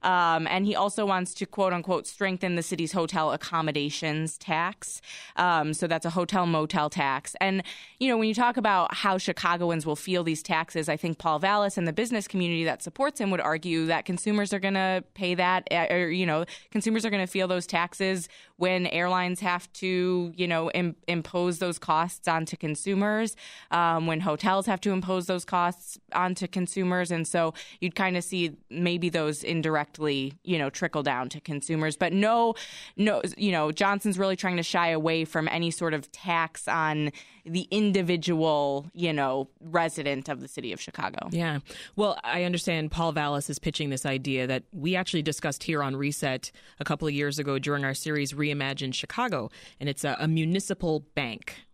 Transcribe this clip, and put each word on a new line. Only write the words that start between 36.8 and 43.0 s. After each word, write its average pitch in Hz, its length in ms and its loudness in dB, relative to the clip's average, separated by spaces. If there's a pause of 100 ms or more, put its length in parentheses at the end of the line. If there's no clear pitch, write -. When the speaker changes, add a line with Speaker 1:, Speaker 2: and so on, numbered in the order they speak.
Speaker 1:
the 165 240 -2
individual, 165 1200 2
you 170 200 -2
know, 135 360 0 (120)
resident 160 680 -2
of 135 120 -6
the 131 80 -12
city 117 240 -4
of 80 80 -8
Chicago. - 500 -6
Speaker 2:
Yeah. 160 300 -2 (360)
Well, 202 260 2
I 170 220 0
understand 165 460 -2
Paul 165 220 0